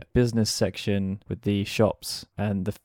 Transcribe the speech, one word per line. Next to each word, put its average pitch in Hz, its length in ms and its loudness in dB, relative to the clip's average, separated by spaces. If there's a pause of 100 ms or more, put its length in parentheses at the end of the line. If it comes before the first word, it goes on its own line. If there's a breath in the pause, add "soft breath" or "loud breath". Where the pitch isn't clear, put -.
(140)
business 113 380 2
section 98 800 -2
with 98 140 -8
the 101 200 0
shops - 600 0 (120)
and 98 280 -2
the, 101 80 -4 (100)